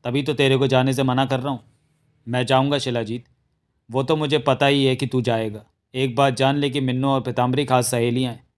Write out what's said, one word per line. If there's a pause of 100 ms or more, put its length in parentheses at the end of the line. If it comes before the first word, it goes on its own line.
तभी
तो
तेरे
को
जाने
से
मना
कर
रहा
हूँ।" (640)
"मैं
जाऊँगा
शिलाजीत, (680)
वो
तो
मुझे
पता
ही
है
कि
तू
जाएगा। (300)
एक
बात
जान
ले
कि
मिन्नो
और
पीताम्बरी
खास
सहेलियाँ
हैं।" (100)